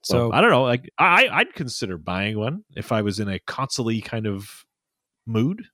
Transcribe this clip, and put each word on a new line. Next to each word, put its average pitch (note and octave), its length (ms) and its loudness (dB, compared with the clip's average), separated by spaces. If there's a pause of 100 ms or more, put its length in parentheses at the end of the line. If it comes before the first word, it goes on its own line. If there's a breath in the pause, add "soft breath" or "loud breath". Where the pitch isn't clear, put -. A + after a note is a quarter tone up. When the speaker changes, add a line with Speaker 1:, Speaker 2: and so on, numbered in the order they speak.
Speaker 1:
So, A#2+ 260 2
Speaker 2:
So - 20 -2
Speaker 1:
I C#3+ 80 4
don't A3+ 100 6
know. C3 120 6
Like, B2 360 0
I, F#3 300 6
I'd A3+ 260 -2
consider A2+ 440 -6
buying G2 400 -2
one C#3+ 260 -4 (120)
if - 160 -4
I A2 100 2
was G2+ 180 -2
in G2+ 80 -2
a F#2+ 120 -4
console-y A2+ 600 -4
kind A2 240 -6
of G2+ 380 -8 (640)
mood. B2+ 480 -2